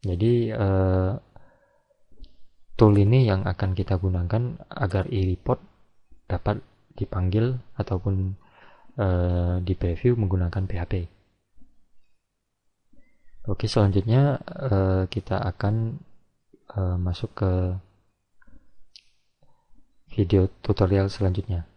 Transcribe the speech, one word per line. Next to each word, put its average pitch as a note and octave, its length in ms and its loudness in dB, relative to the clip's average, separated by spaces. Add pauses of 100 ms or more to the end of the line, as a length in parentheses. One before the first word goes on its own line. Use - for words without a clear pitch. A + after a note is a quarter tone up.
Jadi, A2 480 0
eh, F#2+ 600 2 (1600)
tool G#2+ 240 8
ini A2+ 320 4
yang G2 160 0
akan F#2+ 320 -2
kita F#2 240 -2
gunakan F#2+ 560 -2 (100)
agar F#2+ 460 -2
e-report F#2+ 480 -2 (640)
dapat G#2 340 -2 (380)
dipanggil G#2+ 640 -2 (160)
ataupun, F#2+ 560 -2 (640)
eh, F2+ 640 0
di-preview F2+ 560 0
menggunakan F#2+ 480 -2
P F#2 100 -8
H E2+ 140 -4
P. - 40 -2 (2500)
Oke, G#2 220 -2
selanjutnya, A2 760 4
eh, F#2+ 640 0
kita - 380 -4
akan, A2 560 -2 (720)
eh, F2+ 240 -2
masuk F2+ 400 -4
ke F#2+ 140 0 (2500)
video F#2+ 320 4 (160)
tutorial G2 480 2
selanjutnya. F#2 560 -2 (120)